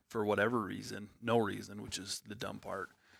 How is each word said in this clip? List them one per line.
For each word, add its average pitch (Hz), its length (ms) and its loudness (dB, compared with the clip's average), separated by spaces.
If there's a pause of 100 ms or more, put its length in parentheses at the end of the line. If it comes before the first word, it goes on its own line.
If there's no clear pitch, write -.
for 110 180 0
whatever 104 340 6
reason, 104 500 -6 (120)
no 117 160 4
reason, 101 460 0
which 107 160 -6
is 98 280 -6
the 104 80 -8
dumb 101 240 -8
part. 95 300 -6 (300)